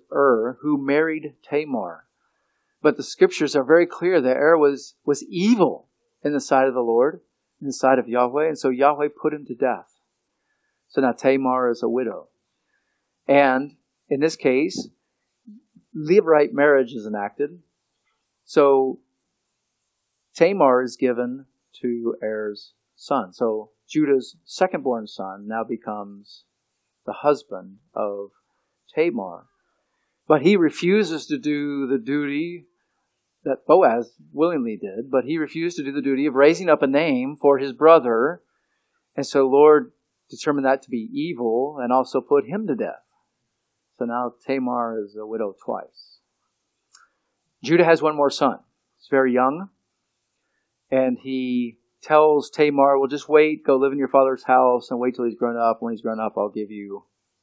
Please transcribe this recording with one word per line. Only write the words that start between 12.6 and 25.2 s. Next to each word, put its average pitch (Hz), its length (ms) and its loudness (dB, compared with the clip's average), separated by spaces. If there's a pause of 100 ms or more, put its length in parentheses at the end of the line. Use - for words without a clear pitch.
And 139 480 2 (320)
in 139 120 -4
this 156 160 0
case, 143 520 -2 (1120)
levirate 156 560 2
marriage 139 400 2
is 107 140 -12
enacted. 110 520 -8 (880)
So 135 520 2 (1400)
Tamar 156 480 4
is 127 120 -8
given 123 500 -4 (360)
to 117 420 -4
Er's 107 500 -8 (220)
son. 107 380 -4
So 110 380 -4 (180)
Judah's 139 460 0 (100)
second-born 135 600 -4
son 98 400 -14